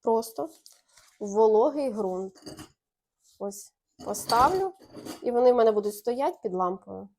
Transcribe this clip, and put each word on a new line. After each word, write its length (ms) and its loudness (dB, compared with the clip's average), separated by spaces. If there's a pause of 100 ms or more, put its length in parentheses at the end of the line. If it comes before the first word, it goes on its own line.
Просто 480 -2 (680)
в 100 -8
вологий 600 4
ґрунт. 520 -6 (960)
Ось 340 -12 (320)
поставлю, 680 0 (500)
і 80 -4
вони 220 4
в 40 4
мене 160 6
будуть 220 -2
стоять 480 -4
під 120 -6
лампою. 540 -6 (100)